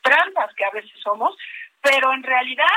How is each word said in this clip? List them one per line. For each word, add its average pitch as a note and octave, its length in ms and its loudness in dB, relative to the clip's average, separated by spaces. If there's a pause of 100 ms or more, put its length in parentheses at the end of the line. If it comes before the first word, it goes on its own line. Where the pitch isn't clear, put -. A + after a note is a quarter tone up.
tranzas D#4 540 0
que G3 100 -4
a G3+ 60 -4
veces G#3+ 320 -12
somos, A3 340 -2 (440)
pero C4+ 320 4
en C4 100 -6
realidad B3+ 420 0 (120)